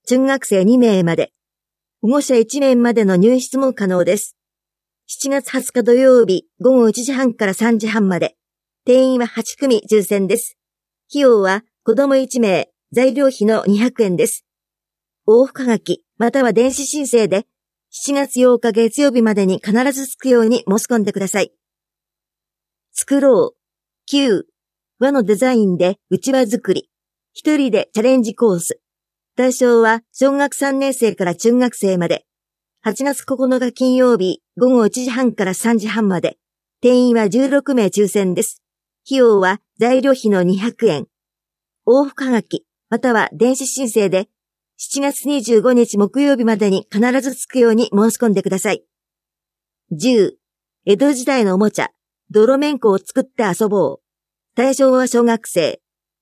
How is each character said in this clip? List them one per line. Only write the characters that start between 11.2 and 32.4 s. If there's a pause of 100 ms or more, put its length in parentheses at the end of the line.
用
は (200)
子
供
一
名、 (240)
材
料
費
の
二
百
円
で
す。 (840)
往
復
は
が
き、 (120)
ま
た
は
電
子
申
請
で、 (440)
七
月
八
日
月
曜
日
ま
で
に
必 (200)
ず
着
く
よ
う
に
申
し
込
ん
で
く
だ
さ
い。 (1400)
作
ろ
う。 (480)
九、 (520)
和
の
デ
ザ
イ
ン
で (140)
う
ち
わ
作
り。 (420)
一
人
で
チ
ャ
レ
ン
ジ
コ
ー
ス。 (560)
対
象
は (100)
小
学
三
年
生
か
ら
中
学
生
ま
で。 (560)